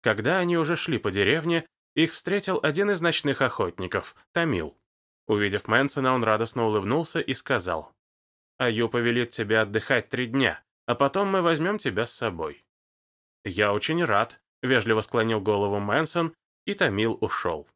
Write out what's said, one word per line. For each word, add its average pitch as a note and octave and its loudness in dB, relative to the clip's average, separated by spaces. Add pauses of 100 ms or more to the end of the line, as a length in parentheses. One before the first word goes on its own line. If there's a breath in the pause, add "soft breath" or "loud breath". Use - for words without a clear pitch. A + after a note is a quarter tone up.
Когда A2+ 0
они F3 0
уже D#3+ 0
шли C#3+ -2
по G2+ -2
деревне, D3+ 0 (300)
их D#3+ 2
встретил G3 -2
один F#3 2
из F3 -2
ночных D3 0
охотников, F#2+ -2 (180 soft breath)
Тамил. C3+ -2 (480)
Увидев G#2 0
Мэнсона, C3 2
он B2 0
радостно A2 0
улыбнулся A2 0
и C3 -4
сказал: F2+ -4 (680)
«Аюпа A#2 0
велит A#2+ 0
тебе A2 0
отдыхать A2 0
три B2 -4
дня, A#2 0 (240)
а A#2+ 0
потом F#3+ 2
мы F#3+ 0
возьмём E3+ 0
тебя A#2 -2
с - -8
собой». D#2+ -6 (800)
«Я G2+ 0
очень D#3+ 0
рад», A2 0 (220)
вежливо A2+ 2
склонил A2 0
голову G2+ 0
Мэнсон, D#3 0 (320)
и G3+ -4
Тамил A2 0
ушёл. E2 -4